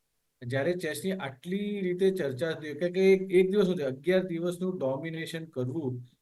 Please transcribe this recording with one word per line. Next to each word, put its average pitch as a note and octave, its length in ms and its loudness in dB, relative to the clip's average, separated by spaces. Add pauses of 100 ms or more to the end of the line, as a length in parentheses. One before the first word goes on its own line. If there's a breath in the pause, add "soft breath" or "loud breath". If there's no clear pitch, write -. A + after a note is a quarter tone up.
(420)
જ્યારે C#3 320 0
ચેસની E3+ 380 -4
આટલી F#3+ 720 -6
રીતે F#3 300 2
ચર્ચા D#3+ 400 -2
થઈ, D3+ 220 -6
કે, F3 160 -2
કે F#3+ 240 6
એક, F#3+ 180 2
એક F#3 200 6
દિવસ G3 180 4
નથી, D#3+ 140 0
અગિયાર D#3+ 400 2
દિવસનું F3 560 -4
ડોમિનેશન D#3+ 640 -4
કરવું, B2+ 640 -4 (140 soft breath)